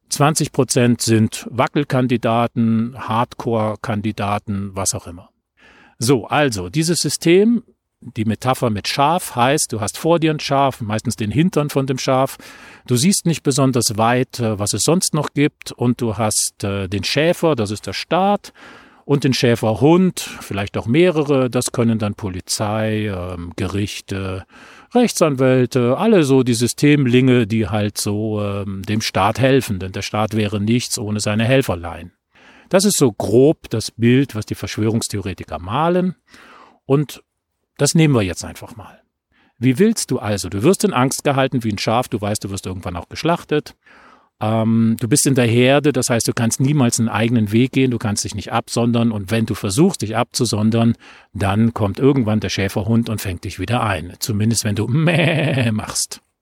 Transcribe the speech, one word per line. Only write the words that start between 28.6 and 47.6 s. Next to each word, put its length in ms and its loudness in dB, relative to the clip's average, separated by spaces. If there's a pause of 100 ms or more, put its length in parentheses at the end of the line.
dem 180 -2
Staat 380 0
helfen. 400 2
Denn 120 -8
der 100 -8
Staat 340 -2
wäre 240 0
nichts 380 0
ohne 220 -4
seine 260 0
Helferlein. 640 -2 (580)
Das 160 4
ist 120 2
so 140 4
grob 580 2
das 220 -6
Bild, 420 2
was 120 -6
die 100 -8
Verschwörungstheoretiker 1040 -4
malen. 560 0 (720)
Und 360 0 (600)
das 140 2
nehmen 180 6
wir 80 2
jetzt 240 -4
einfach 300 -16
mal. 260 -20 (560)
Wie 220 2
willst 320 2
du 80 0
also? 300 -4
Du 120 -6
wirst 220 4
in 100 0
Angst 300 0
gehalten 400 0
wie 80 -2
ein 80 -4
Schaf, 280 0
du 140 -6
weißt, 220 -4
du 80 -8
wirst 160 -8
irgendwann 280 -8
auch 140 -12
geschlachtet. 640 -4 (640)
Ähm, 600 2
du 80 -2
bist 180 2
in 80 4
der 140 4
Herde, 440 4
das 180 -2
heißt, 180 0
du 60 0
kannst 260 0
niemals 400 2
einen 100 0
eigenen 420 0
Weg 200 4